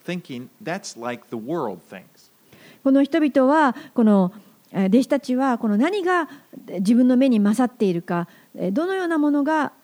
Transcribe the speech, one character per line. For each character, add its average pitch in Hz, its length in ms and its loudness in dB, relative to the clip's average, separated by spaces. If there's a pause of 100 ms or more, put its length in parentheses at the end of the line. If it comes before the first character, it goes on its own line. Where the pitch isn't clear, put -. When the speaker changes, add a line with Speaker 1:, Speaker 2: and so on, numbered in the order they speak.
Speaker 1:
thinking 139 440 -10 (140)
that's 170 380 -10
like 120 300 -10
the 123 60 -10
world 117 420 -6 (100)
thinks. - 400 -20 (540)
Speaker 2:
こ 277 80 2
の 277 140 4
人 330 160 -2
々 269 300 2
は、 294 240 2 (200)
こ 240 100 2
の、 196 280 4 (400)
え 196 140 0
ー、 - 20 0
弟 233 140 4
子 - 40 -4
た 285 140 -2
ち 254 160 -4
は、 254 220 0
こ 233 100 -4
の 208 80 0
何 349 260 0
が 339 260 0 (520)
自 202 140 2
分 254 120 4
の 254 100 4
目 269 120 4
に 226 100 4
勝 214 320 2
っ - 20 -20
て 220 140 -2
い 180 80 2
る 170 80 -4
か、 175 260 -4 (280)
え 175 120 -4
ー、 196 40 -4
ど 302 140 -2
の 381 80 -2
よ 381 100 -4
う 339 40 -4
な 330 80 0
も 294 140 2
の 285 140 0
が、 311 280 -2 (120)